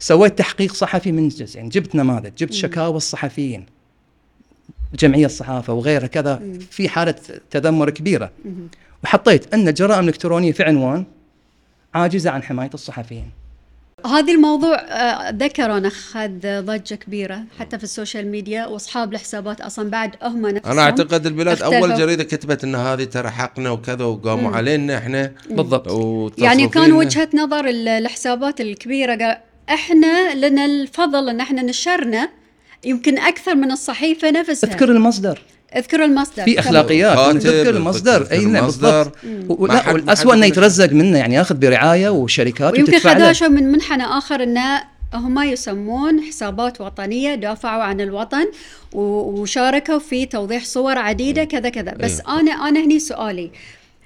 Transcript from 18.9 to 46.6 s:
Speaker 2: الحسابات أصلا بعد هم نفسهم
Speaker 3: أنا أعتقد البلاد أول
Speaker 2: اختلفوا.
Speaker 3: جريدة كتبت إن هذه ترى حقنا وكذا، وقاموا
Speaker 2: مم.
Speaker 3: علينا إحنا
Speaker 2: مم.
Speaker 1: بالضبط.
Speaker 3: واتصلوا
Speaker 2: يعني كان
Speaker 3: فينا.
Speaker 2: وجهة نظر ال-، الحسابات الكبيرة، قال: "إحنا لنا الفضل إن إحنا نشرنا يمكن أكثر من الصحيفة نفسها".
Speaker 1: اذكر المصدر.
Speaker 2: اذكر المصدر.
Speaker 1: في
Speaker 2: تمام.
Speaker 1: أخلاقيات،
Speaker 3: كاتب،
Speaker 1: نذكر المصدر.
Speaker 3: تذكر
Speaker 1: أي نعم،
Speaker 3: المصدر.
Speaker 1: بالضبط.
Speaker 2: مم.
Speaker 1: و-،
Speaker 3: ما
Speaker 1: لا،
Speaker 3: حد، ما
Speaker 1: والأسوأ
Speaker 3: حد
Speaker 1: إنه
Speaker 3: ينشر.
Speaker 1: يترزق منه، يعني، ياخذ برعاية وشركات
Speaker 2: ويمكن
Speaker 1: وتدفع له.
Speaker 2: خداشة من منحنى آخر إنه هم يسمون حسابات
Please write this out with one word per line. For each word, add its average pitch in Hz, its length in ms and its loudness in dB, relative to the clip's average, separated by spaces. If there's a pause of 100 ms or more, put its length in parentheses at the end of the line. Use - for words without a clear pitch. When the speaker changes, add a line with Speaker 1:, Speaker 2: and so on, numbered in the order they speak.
Speaker 2:
الحسابات 208 480 -10
أصلا 208 280 -10
بعد 220 340 -6
هم 233 240 -2
نفسهم 202 240 -4
Speaker 3:
أنا 151 100 2
أعتقد 156 440 2
البلاد 165 360 -2
أول 156 140 0
Speaker 2:
اختلفوا. 175 220 2
Speaker 3:
جريدة 160 260 0
كتبت 147 400 -6
إن 135 120 -4
هذه 131 280 -4
ترى 123 260 -6
حقنا 127 400 -6
وكذا، 120 360 -6
وقاموا 110 440 -2
Speaker 2:
مم. 110 60 -4
Speaker 3:
علينا 143 420 -2
إحنا 135 340 -4 (180)
Speaker 2:
مم. 220 60 -8
Speaker 1:
بالضبط. 127 320 -2
Speaker 3:
واتصلوا 110 600 -2
Speaker 2:
يعني 262 200 4
كان 320 160 2
Speaker 3:
فينا. 320 140 8
Speaker 2:
وجهة 311 360 2
نظر 294 320 0
ال-، 233 220 -2
الحسابات 247 720 -4
الكبيرة، 240 540 -4
قال: 226 220 -2 (320)
"إحنا 320 800 2
لنا 277 180 2
الفضل 285 640 0
إن 233 100 -4
إحنا 262 220 -4
نشرنا 254 680 -2 (560)
يمكن 262 320 0
أكثر 349 380 0
من 269 160 2
الصحيفة 311 600 -2
نفسها". 311 380 0
Speaker 1:
اذكر 240 220 4
المصدر. 220 500 2 (340)
Speaker 2:
اذكر 311 300 0
المصدر. 277 380 0
Speaker 1:
في 226 100 6
Speaker 2:
تمام. 175 140 0
Speaker 1:
أخلاقيات، 160 500 6
Speaker 3:
كاتب، 139 180 6
Speaker 1:
نذكر 156 340 4
المصدر. 185 520 2
Speaker 3:
تذكر - 100 -6
Speaker 1:
أي 214 140 2
نعم، 208 180 2
Speaker 3:
المصدر. 151 400 4
Speaker 1:
بالضبط. 143 200 -6
Speaker 2:
مم. 208 260 -10
Speaker 1:
و-، 185 160 0
Speaker 3:
ما - 80 2
Speaker 1:
لا، 247 60 4
Speaker 3:
حد، - 80 0
ما 160 60 2
Speaker 1:
والأسوأ 190 380 4
Speaker 3:
حد 226 60 6
Speaker 1:
إنه 214 80 8
Speaker 3:
ينشر. 185 120 4
Speaker 1:
يترزق 185 340 6
منه، 160 260 6
يعني، 123 180 2
ياخذ 170 200 2
برعاية 139 540 4
وشركات 131 640 0
Speaker 2:
ويمكن 294 200 4
Speaker 1:
وتدفع 330 180 6
له. 302 60 6
Speaker 2:
خداشة 330 300 6
من 285 240 4
منحنى 294 320 0
آخر 269 400 -4
إنه 247 400 0 (300)
هم 247 260 -2
يسمون 254 800 -2
حسابات 240 600 -6